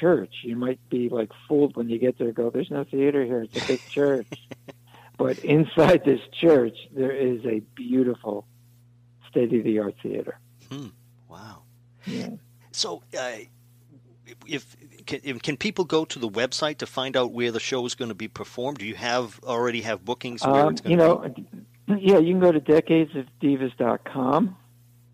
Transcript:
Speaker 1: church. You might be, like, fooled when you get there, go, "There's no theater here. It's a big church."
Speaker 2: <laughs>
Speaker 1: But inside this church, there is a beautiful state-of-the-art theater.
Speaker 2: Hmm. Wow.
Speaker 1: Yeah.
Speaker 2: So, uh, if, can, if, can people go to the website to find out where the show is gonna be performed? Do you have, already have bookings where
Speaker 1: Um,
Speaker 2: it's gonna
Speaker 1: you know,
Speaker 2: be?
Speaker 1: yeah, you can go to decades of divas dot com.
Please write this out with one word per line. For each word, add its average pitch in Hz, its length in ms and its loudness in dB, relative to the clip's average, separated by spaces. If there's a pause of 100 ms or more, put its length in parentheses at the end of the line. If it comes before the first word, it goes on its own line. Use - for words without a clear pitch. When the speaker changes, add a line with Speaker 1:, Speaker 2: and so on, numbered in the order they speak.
Speaker 1:
church. 156 320 2 (100)
You 117 140 -6
might 127 220 -4 (100)
be, 123 180 0
like, 113 220 -4 (180)
fooled 143 300 2
when 117 120 -4
you 117 80 -2
get 127 220 0
there, 120 140 -2
go, 117 160 -2
"There's 123 220 -4
no 143 120 -4
theater 139 400 0
here. 120 200 -2
It's 110 200 -8
a - 40 -8
big 131 220 -2
church." 139 420 0
Speaker 2:
<laughs> - 60 -14 (800)
Speaker 1:
But 131 240 -2
inside 156 640 4
this 135 160 2 (220)
church, 139 340 6 (160)
there 135 200 -2
is 127 340 -2
a 110 140 -2 (160)
beautiful 120 720 -2 (800)
state-of-the-art 110 720 0
theater. - 380 -8 (320)
Speaker 2:
Hmm. 135 160 -12 (420)
Wow. 98 320 -20 (460)
Speaker 1:
Yeah. - 220 -8 (420)
Speaker 2:
So, - 320 -8 (140)
uh, 127 140 -6 (1160)
if, - 280 -8 (300)
can, 143 180 -6
if, 131 180 -8
can 147 160 -4
people 190 280 -2
go 156 200 2
to - 140 -10
the 117 100 -2
website 131 500 -2
to 131 80 -8
find 131 280 -6
out 123 160 2
where 120 200 -2
the 110 80 -2
show 123 260 -4
is 120 100 -8
gonna 117 200 -8
be 110 120 -8
performed? 123 520 -8
Do 101 60 -10
you 131 100 -8
have, 120 480 -4
already 120 380 -2
have 107 220 -4
bookings 120 400 -8
where 139 220 4
Speaker 1:
Um, 156 80 2
Speaker 2:
it's - 80 -8
gonna 165 100 -2
Speaker 1:
you 175 60 6
know, 165 200 6 (120)
Speaker 2:
be? - 160 -14 (560)
Speaker 1:
yeah, 196 160 6
you 165 160 6
can 185 60 2
go 180 120 8
to 151 80 2
decades 160 560 2
of 131 100 -6 (160)
divas 131 360 0
dot 117 280 0
com. 143 500 0 (580)